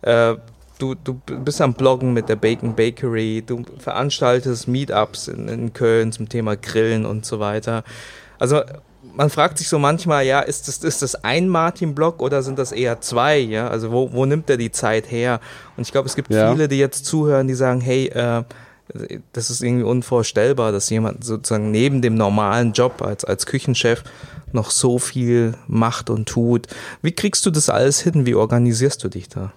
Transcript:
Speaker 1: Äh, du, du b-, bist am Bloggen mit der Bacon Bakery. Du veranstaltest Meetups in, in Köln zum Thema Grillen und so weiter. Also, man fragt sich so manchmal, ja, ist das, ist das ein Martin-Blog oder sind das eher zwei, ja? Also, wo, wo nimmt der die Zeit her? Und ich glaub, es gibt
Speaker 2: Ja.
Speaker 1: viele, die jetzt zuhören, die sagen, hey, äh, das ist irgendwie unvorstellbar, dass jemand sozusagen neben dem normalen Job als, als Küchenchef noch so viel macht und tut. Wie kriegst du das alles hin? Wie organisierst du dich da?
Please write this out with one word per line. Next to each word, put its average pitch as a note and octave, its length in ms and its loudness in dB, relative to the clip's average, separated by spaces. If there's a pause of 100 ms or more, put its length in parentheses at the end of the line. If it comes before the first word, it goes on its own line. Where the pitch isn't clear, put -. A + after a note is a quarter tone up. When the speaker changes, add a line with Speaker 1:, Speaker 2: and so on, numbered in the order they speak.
Speaker 1:
Äh, A#2 340 4 (420)
du, C3 160 -4
du B2+ 200 -8
b-, B2+ 200 -12 (100)
bist D3 160 -2
am C3 140 2
Bloggen C3 380 2
mit A#2 160 0
der A2 80 2
Bacon A2+ 400 0
Bakery. A2+ 680 0
Du A#2+ 200 -6 (140)
veranstaltest B2+ 920 0
Meetups B2 580 -2
in, G#2+ 220 -10
in A#2 240 -6
Köln A2+ 400 2
zum A2 160 -8
Thema A2 260 -2
Grillen A2 500 0
und G#2+ 220 -6
so G#2+ 140 -6
weiter. A2 420 -2 (560)
Also, C#3 220 2 (540)
man C#3+ 160 2
fragt D3+ 280 2
sich D#3+ 100 -6
so D#3+ 100 2
manchmal, D3 460 2
ja, C3+ 160 4
ist - 280 -6
das, C3+ 100 -8
ist - 240 -2
das - 200 -6
ein D#3+ 260 0
Martin-Blog E3 760 0
oder C3+ 200 0
sind C3+ 160 -6
das C3 140 -2
eher A#2+ 280 -2
zwei, C3+ 400 2
ja? A2+ 280 -2
Also, A2+ 240 -4
wo, B2+ 200 0
wo B2 120 0
nimmt D3+ 240 0
der C#3 80 4
die A#2 140 -2
Zeit A2 400 -2
her? A#2+ 300 -2 (360)
Und B2 60 -6
ich - 100 -8
glaub, C3+ 140 0
es - 80 -6
gibt - 180 -4
Speaker 2:
Ja. A2 200 4
Speaker 1:
viele, D3+ 140 2
die C#3 120 0
jetzt C3+ 260 0
zuhören, D3 420 2
die C3 80 -2
sagen, B2+ 260 0
hey, B2+ 260 0
äh, A#2+ 380 -2 (880)
das A#2+ 180 -6
ist B2 120 -6
irgendwie B2 220 2
unvorstellbar, A#2+ 880 2
dass G2 160 -2
jemand A2 360 -2
sozusagen G#2+ 480 -2
neben C3 280 4
dem A#2 140 2
normalen G#2+ 580 4
Job B2 300 0
als, G#2 220 -6
als - 200 -2
Küchenchef A#2+ 580 0 (500)
noch A2+ 180 -2
so B2 280 2
viel A#2+ 560 0 (120)
macht A2+ 420 0
und A2 200 -2
tut. A#2+ 400 2 (340)
Wie D#3+ 100 0
kriegst - 320 -2
du G3 60 4
das D3+ 180 0
alles C3+ 320 2
hin? E3 240 2
Wie A#2+ 120 2
organisierst A#2+ 680 2
du F#2+ 40 -2
dich F#2 200 -10
da? G2 280 -8